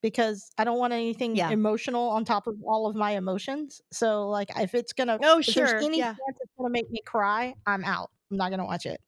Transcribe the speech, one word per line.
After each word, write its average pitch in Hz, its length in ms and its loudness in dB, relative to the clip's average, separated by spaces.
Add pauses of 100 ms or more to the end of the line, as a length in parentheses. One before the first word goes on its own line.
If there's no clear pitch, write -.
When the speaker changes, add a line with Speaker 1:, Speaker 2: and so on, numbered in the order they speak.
Speaker 1:
because 220 540 0
I 220 80 4
don't 240 140 0
want 240 140 0
anything 233 440 -2
Speaker 2:
Yeah. 170 120 2
Speaker 1:
emotional 226 600 0
on 220 160 0
top 208 220 0
of 214 180 -6
all 220 220 0
of 214 80 -4
my 208 180 0
emotions. 202 680 -4 (100)
So, 214 380 0
like, 202 200 -2 (100)
if 208 160 -2
it's 240 180 -4
gonna, 240 280 0
Speaker 2:
Oh, 320 260 8
Speaker 1:
if 226 80 0
there's 285 180 4
Speaker 2:
sure, 214 80 2
Speaker 1:
any 311 140 0
Speaker 2:
yeah. 233 220 0
Speaker 1:
chance 269 240 -8
it's - 160 -14
gonna 247 140 -2
make 240 200 -2
me 220 140 -8
cry, 220 500 0 (120)
I'm 196 180 0
out. 170 260 -4 (200)
I'm 196 60 -4
not 185 140 0
gonna 190 140 -4
watch 180 200 -4
it. - 220 -8